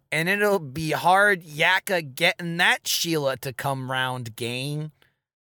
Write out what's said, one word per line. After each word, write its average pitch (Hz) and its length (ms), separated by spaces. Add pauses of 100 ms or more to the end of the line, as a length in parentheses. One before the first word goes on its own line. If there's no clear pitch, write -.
(120)
and 160 180
it'll 202 300
be 151 320
hard 180 520
yakka 165 720
getting 170 420
that 214 300
Sheila 147 500
to 131 160
come 135 380
round, 127 440
gang. 139 560 (500)